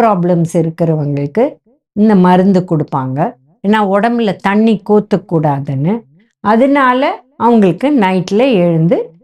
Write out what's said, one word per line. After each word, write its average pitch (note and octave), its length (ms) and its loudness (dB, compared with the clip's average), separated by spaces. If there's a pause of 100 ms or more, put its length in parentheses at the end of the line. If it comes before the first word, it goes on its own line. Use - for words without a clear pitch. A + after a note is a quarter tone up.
ப்ராப்ளம்ஸ் F3 520 0
இருக்கிறவங்களுக்கு D#3+ 1000 -2 (380)
இந்த G#3+ 220 2
மருந்து F#3 540 4
கொடுப்பாங்க, D3 680 -4 (340)
ஏன்னா G#3+ 100 2
உடம்புல G#3+ 580 -2
தண்ணி G#3+ 540 0
கோத்துக்கூடாதுன்னு. D#3+ 1120 -2 (400)
அதனால C4 840 0 (140)
அவங்களுக்கு A3+ 540 2
நைட்ல F#3+ 480 0
எழுந்து F#3 760 0 (120)